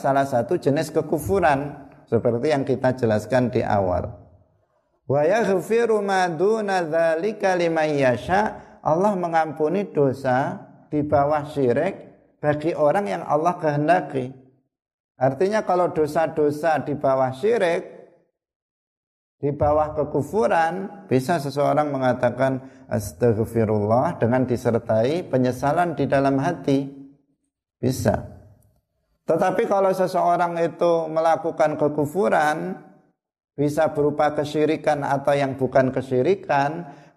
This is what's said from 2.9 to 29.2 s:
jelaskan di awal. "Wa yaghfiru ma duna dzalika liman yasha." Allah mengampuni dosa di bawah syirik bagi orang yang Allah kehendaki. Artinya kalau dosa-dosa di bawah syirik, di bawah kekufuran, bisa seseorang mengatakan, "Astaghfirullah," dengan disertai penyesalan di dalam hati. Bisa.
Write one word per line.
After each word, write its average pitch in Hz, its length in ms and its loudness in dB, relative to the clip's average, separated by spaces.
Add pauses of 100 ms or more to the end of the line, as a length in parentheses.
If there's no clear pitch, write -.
jelaskan 113 560 0
di 113 80 0
awal. 98 560 0 (880)
"Wa 147 240 2
yaghfiru 214 720 2
ma 185 320 0
duna 190 560 0
dzalika 165 640 0
liman 160 480 0
yasha." - 800 0
Allah 180 320 2
mengampuni 165 800 0
dosa 139 720 0 (240)
di 147 160 -2
bawah 147 480 2
syirik 139 420 0 (460)
bagi 147 320 0
orang 185 400 0
yang 175 160 -6
Allah 160 320 0
kehendaki. 147 720 0 (880)
Artinya 185 480 0
kalau 180 240 2
dosa-dosa 156 880 0
di 147 160 -4
bawah 131 400 0
syirik, 190 460 0 (1600)
di 143 160 -2
bawah 151 400 0
kekufuran, 170 1160 -2
bisa 147 320 0
seseorang 143 480 0
mengatakan, 127 720 0 (240)
"Astaghfirullah," 113 1300 0
dengan 131 280 2
disertai 120 800 0
penyesalan 143 720 0
di 139 80 0
dalam 139 320 2
hati. 139 480 0 (920)
Bisa. 107 400 0 (1080)